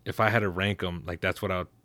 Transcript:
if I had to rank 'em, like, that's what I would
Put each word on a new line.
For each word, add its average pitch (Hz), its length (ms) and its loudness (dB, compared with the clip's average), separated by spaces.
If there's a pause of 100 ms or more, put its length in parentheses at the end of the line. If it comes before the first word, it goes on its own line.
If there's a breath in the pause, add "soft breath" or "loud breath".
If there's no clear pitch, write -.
if - 160 -2
I 110 100 6
had 113 100 4
to 104 100 2
rank 92 340 0
'em, 87 220 -4
like, 87 160 -6
that's 92 200 0
what 98 100 0
I 92 80 0
would 87 80 -4 (180)